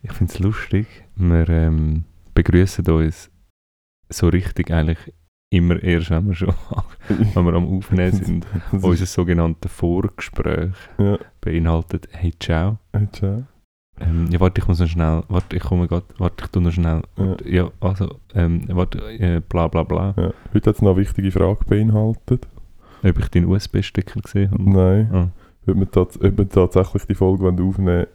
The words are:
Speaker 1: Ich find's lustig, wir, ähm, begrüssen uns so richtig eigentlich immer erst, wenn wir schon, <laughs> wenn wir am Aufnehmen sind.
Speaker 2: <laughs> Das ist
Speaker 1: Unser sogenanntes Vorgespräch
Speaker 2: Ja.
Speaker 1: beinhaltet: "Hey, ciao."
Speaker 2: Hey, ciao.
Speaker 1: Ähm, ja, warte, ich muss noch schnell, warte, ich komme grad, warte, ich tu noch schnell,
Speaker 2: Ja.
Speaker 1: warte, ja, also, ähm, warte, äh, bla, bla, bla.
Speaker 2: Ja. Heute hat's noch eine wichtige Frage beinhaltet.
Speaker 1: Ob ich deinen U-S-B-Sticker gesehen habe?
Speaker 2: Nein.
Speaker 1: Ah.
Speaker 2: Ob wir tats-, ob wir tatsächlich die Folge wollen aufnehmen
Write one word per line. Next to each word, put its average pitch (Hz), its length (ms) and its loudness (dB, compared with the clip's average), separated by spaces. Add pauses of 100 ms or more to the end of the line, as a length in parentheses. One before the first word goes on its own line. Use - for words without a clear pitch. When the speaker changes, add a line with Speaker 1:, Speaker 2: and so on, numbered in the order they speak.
Speaker 1:
Ich - 120 -12
find's - 260 -4
lustig, 101 480 -2 (280)
wir, 85 340 2
ähm, 80 540 0 (300)
begrüssen 90 560 2
uns 80 400 0 (800)
so - 200 0
richtig 87 420 -2
eigentlich 82 260 0 (540)
immer 87 320 2
erst, 85 260 0
wenn 85 180 0
wir 95 80 -2
schon, 90 180 -2 (260)
<laughs> - 540 -2
wenn 90 120 2
wir 85 80 2
am 87 140 0 (100)
Aufnehmen 92 340 0
sind. 90 360 -2 (120)
Speaker 2:
<laughs> - 120 -8
Das 101 100 0
ist - 20 -6
Speaker 1:
Unser 90 220 2
sogenanntes 85 680 0
Vorgespräch - 1000 -4 (260)
Speaker 2:
Ja. 101 200 2 (240)
Speaker 1:
beinhaltet: 82 720 -2
"Hey, 85 280 -4
ciao." 90 400 -2 (140)
Speaker 2:
Hey, 104 180 0
ciao. 101 320 -4 (560)
Speaker 1:
Ähm, 82 320 0
ja, 87 80 0
warte, 92 220 2
ich - 60 -2
muss 85 120 0
noch 87 80 2
schnell, 82 400 0
warte, - 300 -2
ich - 60 -4
komme 87 240 0
grad, 87 180 -4 (120)
warte, - 280 -4
ich - 60 -12
tu 92 100 0
noch 87 100 2
schnell, 82 300 0 (160)
Speaker 2:
Ja. 95 100 0
Speaker 1:
warte, - 220 -6
ja, 87 200 0 (120)
also, 92 340 -2 (180)
ähm, 85 360 2
warte, 92 300 -2 (120)
äh, 90 360 0
bla, 85 200 0
bla, 82 160 0
bla. 87 340 -2
Speaker 2:
Ja. 90 140 0 (220)
Heute 104 160 2
hat's - 120 0
noch 98 100 6
eine 92 100 2
wichtige 98 300 -2
Frage 92 360 0
beinhaltet. 110 800 0 (560)
Speaker 1:
Ob 92 160 4
ich - 80 0
deinen 87 180 2
U-S-B-Sticker 98 760 -2
gesehen 98 300 -2
habe? 98 180 -2
Speaker 2:
Nein. 98 440 4
Speaker 1:
Ah. 90 140 2 (400)
Speaker 2:
Ob 95 100 2
wir 95 140 -2
tats-, - 340 2
ob 98 120 4
wir 98 120 2
tatsächlich 92 560 2
die 98 100 -2
Folge 95 280 2
wollen 90 160 2
aufnehmen 92 560 0